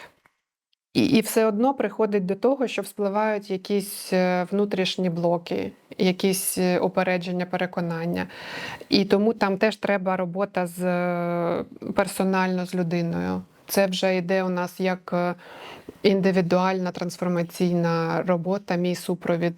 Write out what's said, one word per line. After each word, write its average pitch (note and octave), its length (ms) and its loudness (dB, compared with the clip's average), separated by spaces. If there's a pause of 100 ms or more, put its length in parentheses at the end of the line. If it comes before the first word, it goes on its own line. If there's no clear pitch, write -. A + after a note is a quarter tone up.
(920)
і, - 120 4
і - 160 6
все A3 240 2
одно A3+ 280 2
приходить G#3 520 0
до F#3+ 100 -2
того, B3+ 320 0
що - 140 -4
вспливають G3+ 720 -2
якісь, G3 600 -2
е, F3+ 380 2
внутрішні F#3+ 580 0
блоки, E3+ 640 -2 (260)
якісь, F#3 600 0
е, F3+ 220 2
упередження, F3+ 640 0
переконання. F3+ 800 -4 (640)
І G3 160 4
тому G#3 280 4
там G3 240 0
теж G#3+ 180 2
треба F#3+ 420 0
робота F#3 500 -2
з, F3 160 -6
е, F3 800 0 (320)
персонально F#3+ 720 0
з F3+ 100 -8
людиною. F3 640 -2 (260)
Це G3 200 2
вже F#3 300 0
йде F#3 260 0
у F#3 60 -2
нас F3+ 300 -4
як, F#3 340 -2
е, F3 220 0 (680)
індивідуальна F#3 880 4
трансформаційна E3+ 1400 0
робота, F3+ 480 0
мій F3 200 0
супровід, F3 640 -2